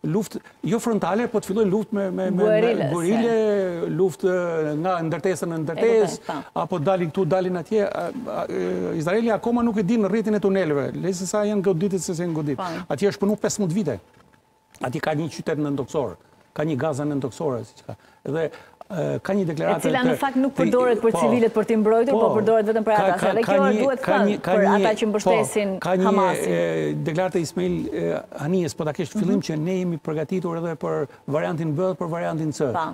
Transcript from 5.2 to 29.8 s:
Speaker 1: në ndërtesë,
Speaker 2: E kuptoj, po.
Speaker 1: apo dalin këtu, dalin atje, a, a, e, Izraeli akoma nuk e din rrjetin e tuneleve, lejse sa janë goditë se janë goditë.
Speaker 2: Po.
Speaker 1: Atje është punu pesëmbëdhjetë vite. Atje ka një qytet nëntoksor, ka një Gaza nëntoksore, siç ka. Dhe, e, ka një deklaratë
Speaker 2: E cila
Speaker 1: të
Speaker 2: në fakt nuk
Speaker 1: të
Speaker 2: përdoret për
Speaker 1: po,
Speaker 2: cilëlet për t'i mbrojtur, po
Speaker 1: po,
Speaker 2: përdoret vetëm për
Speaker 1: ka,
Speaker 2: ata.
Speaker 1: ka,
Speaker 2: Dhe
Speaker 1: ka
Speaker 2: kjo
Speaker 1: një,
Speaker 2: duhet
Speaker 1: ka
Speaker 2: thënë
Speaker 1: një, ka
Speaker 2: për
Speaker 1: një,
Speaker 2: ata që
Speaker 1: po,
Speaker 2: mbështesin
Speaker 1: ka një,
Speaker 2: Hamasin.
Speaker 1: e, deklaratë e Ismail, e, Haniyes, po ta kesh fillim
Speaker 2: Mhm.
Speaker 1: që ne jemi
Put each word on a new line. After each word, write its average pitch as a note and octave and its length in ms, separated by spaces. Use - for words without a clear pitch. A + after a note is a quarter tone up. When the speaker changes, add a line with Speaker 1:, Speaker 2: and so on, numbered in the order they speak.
Speaker 1:
në E3 140
ndërtesë, E3+ 320
Speaker 2:
E G#3+ 240
kuptoj, - 240
po. E3 80
Speaker 1:
apo E3+ 180
dalin F3 300
këtu, F#3+ 160
dalin F#3 320
atje, G3+ 300
a, - 180
a, - 160
e, F3+ 560
Izraeli G#3+ 320
akoma A#3 320
nuk A3+ 160
e F3+ 80
din A3+ 160
rrjetin G#3+ 320
e G3+ 80
tuneleve, D3+ 480
lejse F3 340
sa G#3 220
janë G#3 160
goditë F#3+ 340
se F3 220
janë E3+ 160
goditë. D3 240
Speaker 2:
Po. F3 320
Speaker 1:
Atje F#3 220
është - 100
punu G#3 160
pesëmbëdhjetë F3+ 400
vite. C#3+ 160
Atje B2+ 160
ka D#3 160
një D#3+ 160
qytet D3+ 320
nëntoksor, C#3 500
ka D3+ 160
një D3+ 80
Gaza D3 320
nëntoksore, C3+ 560
siç - 220
ka. A2 100
Dhe, D#3 200
e, D3 420
ka F#3+ 100
një G3 140
deklaratë D#3+ 320
Speaker 2:
E - 80
cila B3+ 140
Speaker 1:
të B3+ 80
Speaker 2:
në B3 100
fakt C4 160
nuk C4+ 180
Speaker 1:
të - 60
Speaker 2:
përdoret B3 420
për A3+ 120
Speaker 1:
po, E3+ 80
Speaker 2:
cilëlet A3+ 320
për G#3 140
t'i A3+ 80
mbrojtur, A3 380
po A3+ 60
Speaker 1:
po, A3+ 180
Speaker 2:
përdoret G#3+ 300
vetëm A3 180
për A3 80
Speaker 1:
ka, G#3 100
Speaker 2:
ata. F#3 140
Speaker 1:
ka, F#3 160
Speaker 2:
Dhe A3+ 100
Speaker 1:
ka F#3+ 100
Speaker 2:
kjo F#3 100
Speaker 1:
një, G#3 180
Speaker 2:
duhet C4 220
Speaker 1:
ka - 80
Speaker 2:
thënë G3+ 180
Speaker 1:
një, G#3+ 100
ka F3+ 140
Speaker 2:
për G3+ 100
Speaker 1:
një, G3+ 100
Speaker 2:
ata G3+ 200
që A3+ 100
Speaker 1:
po, G#3+ 60
Speaker 2:
mbështesin G#3 680
Speaker 1:
ka F3+ 160
një, F#3 120
Speaker 2:
Hamasin. F3+ 460
Speaker 1:
e, D#3+ 400
deklaratë F3 320
e E3+ 100
Ismail, F3+ 300
e, E3 340
Haniyes, E3+ 300
po E3 100
ta D3+ 80
kesh D#3+ 200
fillim G#3 260
Speaker 2:
Mhm. D#3 80
Speaker 1:
që D#3+ 120
ne F3 200
jemi F3 200